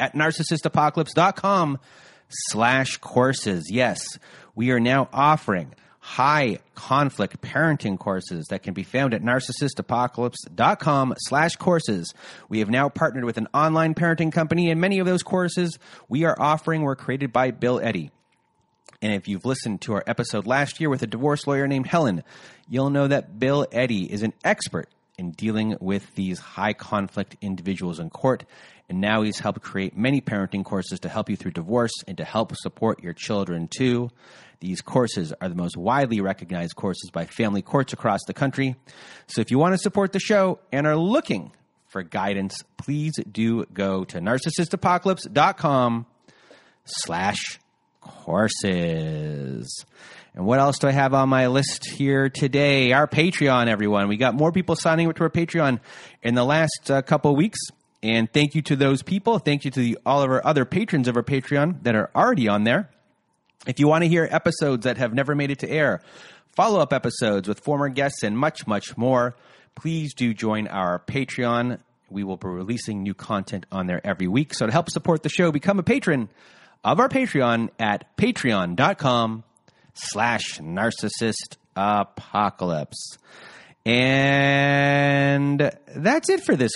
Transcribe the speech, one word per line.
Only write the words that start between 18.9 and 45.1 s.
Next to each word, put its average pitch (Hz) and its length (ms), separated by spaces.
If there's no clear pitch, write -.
And 107 100
if 98 140
you've 98 180
listened 120 360
to 113 120
our 98 120
episode 113 400
last 135 340
year 160 80
with 131 140
a 120 60
divorce 139 400
lawyer 139 200
named 135 200
Helen, 135 360
you'll 135 220
know 139 160
that 127 320
Bill 139 320
Eddy 120 320
is 104 180
an 110 100
expert - 460
in 90 140
dealing 107 480
with 98 340
these 92 240
high 101 360
conflict 101 680
individuals 90 580
in 82 120
court. - 340
And 92 120
now 107 220
he's 104 160
helped - 240
create - 340
many 131 240
parenting 98 420
courses 92 360
to 87 100
help 107 220
you 101 40
through 90 180
divorce 113 380
and 95 100
to 82 60
help 107 320
support - 460
your 85 120
children 87 600
too. 123 360
These 90 220
courses 104 600
are 92 80
the 87 60
most 87 220
widely 113 440
recognized 87 540
courses 92 360
by 85 140
family 101 380
courts 135 300
across 101 340
the - 80
country. 135 400
So - 160
if - 80
you 123 80
want 170 160
to 180 60
support 196 340
the 196 60
show 190 400
and 143 140
are 151 100
looking 165 580
for 95 160
guidance, 98 520
please 151 360
do 113 420
go 95 300
to 90 160
narcissistapocalypse 170 1120